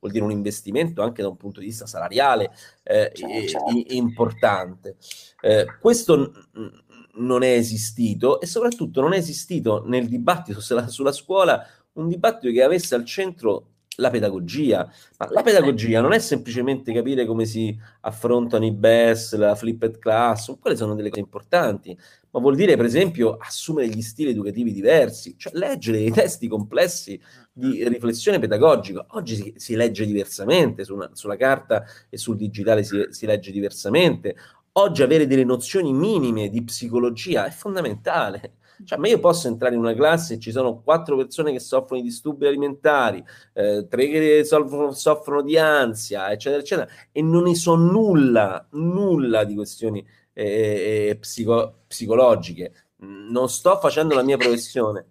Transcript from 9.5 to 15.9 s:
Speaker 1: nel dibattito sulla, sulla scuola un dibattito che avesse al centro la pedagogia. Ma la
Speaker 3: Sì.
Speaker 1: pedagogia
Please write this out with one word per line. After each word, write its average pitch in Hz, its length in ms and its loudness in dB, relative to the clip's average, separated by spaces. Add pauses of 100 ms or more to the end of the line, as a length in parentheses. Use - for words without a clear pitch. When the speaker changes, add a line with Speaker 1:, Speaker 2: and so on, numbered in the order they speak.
Speaker 1:
nel 123 220 -2
dibattito 120 520 -2
sulla, 120 280 -2
sulla 135 240 -2
scuola 180 520 2 (280)
un 160 160 -6
dibattito 175 440 -2
che 117 120 4
avesse 170 320 0
al 120 80 -2
centro 170 680 -4 (320)
la 123 80 2
pedagogia. 101 760 -2 (300)
Ma - 140 -8
la - 80 2
Speaker 3:
Sì. 302 60 0
Speaker 1:
pedagogia 127 580 4